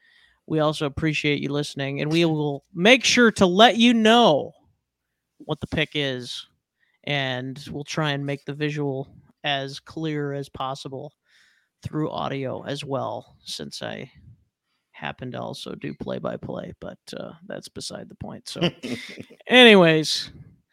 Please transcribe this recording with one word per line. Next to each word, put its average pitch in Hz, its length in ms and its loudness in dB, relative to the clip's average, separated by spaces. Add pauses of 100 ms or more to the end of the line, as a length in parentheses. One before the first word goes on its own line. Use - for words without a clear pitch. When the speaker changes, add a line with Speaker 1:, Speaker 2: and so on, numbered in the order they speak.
(460)
Speaker 1:
we 156 140 -2
also 151 260 0
appreciate 147 560 -2
you 143 80 -4
listening, 143 500 -4
and 147 120 -4
we 170 140 4
will 151 380 -2 (120)
make 220 280 6
sure 233 280 4
to 196 160 4
let 196 300 6
you 233 180 6
know 214 580 4 (840)
what 151 200 -6
the - 80 -8
pick 156 260 -2
is, 131 540 -6 (560)
and 131 680 -6
we'll 147 120 -10
try 151 280 -2
and 143 140 -4
make 139 200 -6
the 147 80 -8
visual 147 540 -4 (360)
as 139 360 -4
clear 147 540 -6
as 143 160 -8
possible 135 640 -10 (680)
through - 300 -4
audio 127 520 -6
as 143 220 -8
well, 117 580 -6
since - 380 -12
I 53 300 -10 (800)
happen - 400 -12
to 62 100 -10
also - 340 -12
do 71 200 -12
play-by-play, 64 840 -10
but, - 180 -14 (200)
uh, - 160 -14 (140)
that's - 200 -14
beside - 420 -16
the - 60 -20
point. - 320 -16
So - 140 -10
Speaker 2:
<laughs> - 840 -8
Speaker 1:
anyways, 190 840 6 (420)